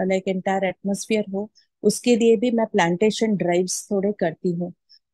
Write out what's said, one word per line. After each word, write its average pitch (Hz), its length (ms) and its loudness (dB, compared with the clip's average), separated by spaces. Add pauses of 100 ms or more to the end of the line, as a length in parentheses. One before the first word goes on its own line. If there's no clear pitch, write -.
like, 190 280 -2
entire 190 360 -2
atmosphere 196 680 -2
हो, 202 180 -6 (320)
उसके 226 340 2
लिए 226 200 4
भी 240 140 0
मैं 226 160 0
plantation 208 720 0
drives 175 540 -2
थोड़े 202 220 0
करती 175 400 -4
हूँ। 175 180 -6 (440)